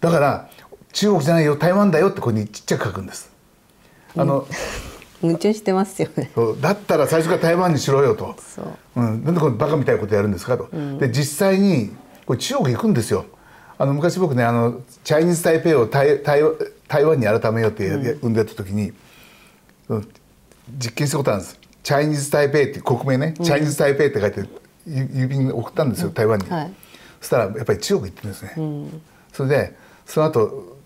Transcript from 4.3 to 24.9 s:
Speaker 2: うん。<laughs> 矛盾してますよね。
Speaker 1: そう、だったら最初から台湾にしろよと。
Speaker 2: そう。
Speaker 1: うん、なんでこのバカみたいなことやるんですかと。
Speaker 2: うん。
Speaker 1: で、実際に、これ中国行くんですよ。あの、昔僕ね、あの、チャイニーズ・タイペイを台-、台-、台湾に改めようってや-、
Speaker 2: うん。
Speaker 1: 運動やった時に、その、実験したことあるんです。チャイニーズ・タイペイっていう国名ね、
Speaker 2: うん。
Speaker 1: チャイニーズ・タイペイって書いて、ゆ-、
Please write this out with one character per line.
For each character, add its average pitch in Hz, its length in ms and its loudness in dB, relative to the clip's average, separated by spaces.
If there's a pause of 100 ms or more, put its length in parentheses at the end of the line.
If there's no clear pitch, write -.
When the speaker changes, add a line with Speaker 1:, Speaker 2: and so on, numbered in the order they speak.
Speaker 2:
う - 20 -10
ん。 - 60 -14
<laughs> - 100 -12 (640)
矛 165 140 2
盾 208 200 0
し 214 80 -14
て 190 100 0
ま 190 140 2
す - 160 -6
よ 156 140 -2
ね。 - 180 -6
Speaker 1:
そ 117 160 0
う、 - 100 -4
だ 156 120 0
っ 202 80 -4
た 170 180 0
ら 143 80 4
最 160 160 2
初 165 80 0
か 180 60 2
ら - 40 0
台 165 160 2
湾 180 160 2
に 143 60 2
し 139 120 -2
ろ 135 120 4
よ 139 120 4
と。 - 240 -10
Speaker 2:
そ - 240 -16
う。 - 40 -10 (300)
Speaker 1:
う 120 60 0
ん、 113 220 -2
な 151 60 0
ん 175 40 2
で 175 60 0
こ 151 80 2
の 123 80 0
バ 139 120 0
カ 156 80 0
み 131 100 0
た 127 60 2
い - 20 4
な 107 60 0
こ 104 60 -6
と 104 80 -2
や 101 60 4
る 104 80 2
ん 104 40 0
で 90 60 -4
す - 60 -12
か 123 140 -2
と。 - 120 -8
Speaker 2:
う 175 60 -10
ん。 143 220 -8
Speaker 1:
で、 139 120 0
実 135 280 -2
際 190 200 2
に、 165 380 2 (300)
こ 139 80 0
れ 120 40 -4
中 - 180 -4
国 147 180 0
行 110 40 -4
く 226 100 0
ん 202 60 4
で 127 60 2
す 104 100 -4
よ。 101 140 -2 (540)
あ 135 80 0
の、 139 80 0
昔 165 240 0
僕 175 160 0
ね、 120 100 2
あ 117 80 2
の、 120 300 0 (200)
チ - 120 0
ャ 156 80 4
イ - 20 4
ニ 175 60 4
ー 175 40 2
ズ・ 165 80 -4
タ 165 120 4
イ 160 80 0
ペ 170 80 2
イ 160 40 4
を 127 120 4
台-、 143 360 2
台-、 147 200 2 (460)
台 147 180 2
湾 156 120 4
に 120 60 0
改 110 280 2
め 113 100 0
よ 110 60 2
う - 20 0
っ 107 40 -10
て 104 120 -4
や-、 82 80 -2
Speaker 2:
う 147 40 -2
ん。 120 220 -4
Speaker 1:
運 117 140 0
動 110 60 2
や 107 40 4
っ 104 40 -12
た - 60 -16
時 98 200 -10
に、 104 180 -4 (960)
そ 117 80 -6
の、 107 80 -4 (720)
実 120 180 -8
験 147 120 -2
し 131 40 -2
た 160 60 -4
こ 139 80 -2
と 131 80 2
あ 104 40 0
る 98 40 -4
ん 87 40 -12
で - 60 -18
す。 - 80 -20 (240)
チ - 120 -2
ャ 143 80 2
イ 151 40 0
ニ 151 80 0
ー - 40 -2
ズ・ 139 120 -6
タ 147 120 4
イ 139 100 2
ペ 151 60 2
イ 143 60 4
っ - 80 -4
て - 60 -12
い - 20 -14
う - 20 -18
国 131 240 -2
名 135 100 2
ね、 156 220 -2
Speaker 2:
う 170 40 -4
ん。 - 20 -4
Speaker 1:
チ 165 60 2
ャ 143 60 4
イ 147 60 2
ニ 151 40 0
ー 151 40 0
ズ・ - 80 -6
タ 147 100 4
イ 139 80 2
ペ 147 80 2
イ - 40 4
っ - 20 0
て - 100 -2
書 101 60 0
い 98 40 2
て、 98 180 -8 (380)
ゆ-、 135 180 -4